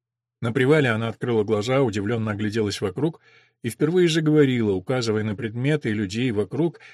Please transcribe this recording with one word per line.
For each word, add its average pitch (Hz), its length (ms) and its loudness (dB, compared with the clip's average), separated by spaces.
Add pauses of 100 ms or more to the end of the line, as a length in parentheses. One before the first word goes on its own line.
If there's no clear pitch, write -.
(400)
На 117 120 -4
привале 131 380 4
она 113 180 -2
открыла 113 340 0
глаза, 110 400 0
удивленно 110 480 -2
огляделась 104 500 -2
вокруг 131 400 -4 (420)
и 117 80 -6
впервые 175 380 2
заговорила, 151 640 4
указывая 107 540 -2
на 107 100 -4
предметы 120 560 -4
и 104 40 -2
людей 110 360 -2
вокруг 120 480 -2 (160)